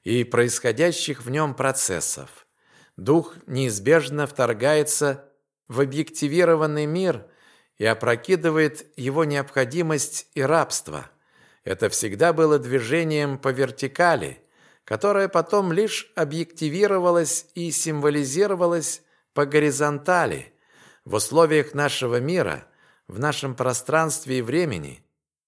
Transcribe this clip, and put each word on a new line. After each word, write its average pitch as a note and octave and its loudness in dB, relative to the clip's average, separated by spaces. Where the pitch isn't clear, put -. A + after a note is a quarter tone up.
и A#2 0
происходящих A#2+ 0
в A#2+ -10
нём D3 -2
процессов. F#2+ -4
Дух C#3+ 0
неизбежно C3+ 0
вторгается C3+ 0
в A#2 -2
объективированный D3+ 0
мир D#3+ -2
и G#2 -2
опрокидывает D3+ 0
его C3+ 0
необходимость C#3+ -2
и D3 -4
рабство. C3+ -2
Это G2 -2
всегда A2+ 0
было D#3 4
движением C#3 -2
по C#3 -2
вертикали, C3 0
которое G3 0
потом F#3 0
лишь G3 -2
объективировалось E3+ 0
и E3+ -6
символизировалось D#3 0
по C#3+ 2
горизонтали. C#3+ 0
В - -4
условиях D3+ 4
нашего C3+ 0
мира, B2+ -2
в F#2 -12
нашем C#3 -4
пространстве C3+ 0
и - 0
времени A2 -4